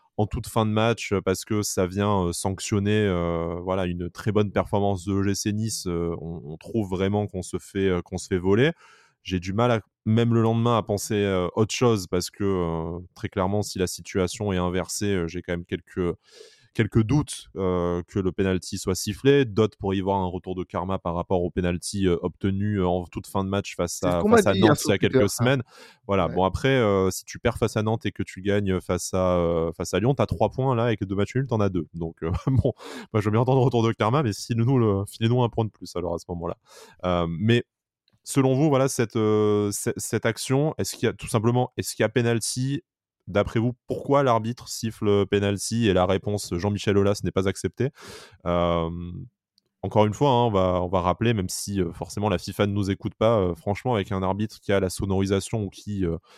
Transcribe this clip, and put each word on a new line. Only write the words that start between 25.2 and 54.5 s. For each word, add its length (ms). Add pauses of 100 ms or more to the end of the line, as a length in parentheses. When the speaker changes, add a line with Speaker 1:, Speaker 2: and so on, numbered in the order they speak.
Speaker 2:
ça. 80
Speaker 1:
semaines. 260 (420)
Voilà. 220
Speaker 2:
Ouais. 80
Speaker 1:
Bon, 80
après, 340
euh, 340
si 120
tu 160
perds 180
face 200
à 40
Nantes 240
et 60
que 120
tu 180
gagnes 400
face 320
à, 240
euh, 340
face 220
à 80
Lyon, 140
t'as 100
trois 240
points 260
là, 160
et 60
que 80
deux 100
matchs 200
nuls, 120
t'en 140
as 80
deux. 240
Donc, 300
euh, 80
<laughs> 160
bon, 260 (400)
moi, 80
je 40
veux 60
bien 80
entendre 220
retour 200
de 120
karma, 280
mais 120
filez-nous 440
le, 300
filez-nous 360
un 60
point 140
de 80
plus, 240
alors, 180
à 60
ce 80
moment-là. 300 (480)
Euh, 200 (140)
mais 240 (640)
selon 280
vous, 140
voilà, 220
cette, 260
euh, 560
ce-, 240
cette 300
action, 520
est-ce 200
qu'il 80
y 40
a, 40
tout 140
simplement, 500
est-ce 180
qu'il 80
y 20
a 40
penalty ? 760 (440)
D'après 320
vous, 140 (140)
pourquoi 340
l'arbitre 460
siffle 580
penalty ? 640
Et 60
la 120
réponse, 500
Jean-Michel 400
Aulas, 280
n'est 80
pas 160
acceptée. 420 (560)
Euh, 680 (680)
encore 240
une 80
fois, 160
hein, 160
on 60
va, 320
on 60
va 120
rappeler, 320
même 160
si, 320
euh, 100
forcément 380
la 80
fifa 300
ne 40
nous 200
écoute 240
pas, 240
euh, 160
franchement, 400
avec 160
un 100
arbitre 380